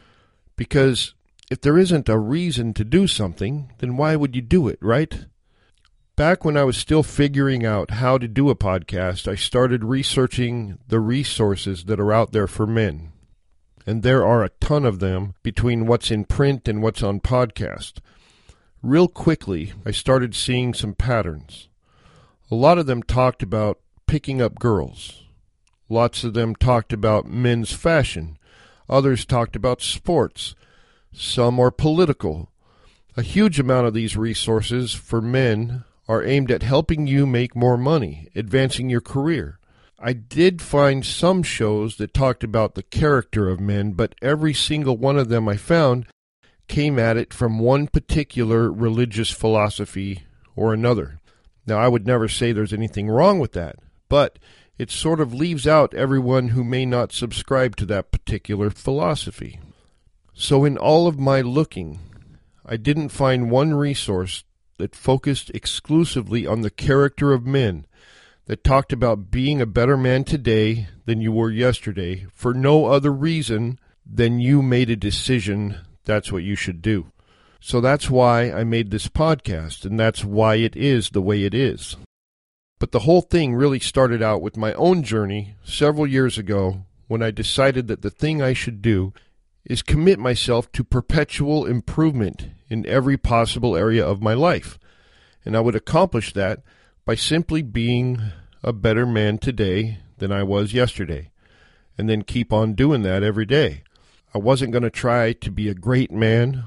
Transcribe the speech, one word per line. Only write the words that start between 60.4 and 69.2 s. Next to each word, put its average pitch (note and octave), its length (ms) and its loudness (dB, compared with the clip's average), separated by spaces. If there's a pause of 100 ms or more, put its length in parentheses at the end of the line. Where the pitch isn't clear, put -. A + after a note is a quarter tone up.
in C#3 120 0
all D#3+ 300 4
of D#3 100 -2
my C3+ 240 2
looking, A#2+ 560 -4 (640)
I A2+ 140 -8
didn't C#3+ 320 -2
find B2+ 400 0
one C#3+ 240 2
resource A#2 680 -2 (340)
that F#2+ 160 -6
focused - 580 -2
exclusively A#2+ 920 -2
on G#2+ 140 -2
the G#2+ 100 -2
character C#3 640 2
of B2 140 2
men, A#2 400 0 (640)
that - 140 -6
talked C3+ 300 2
about A2+ 400 0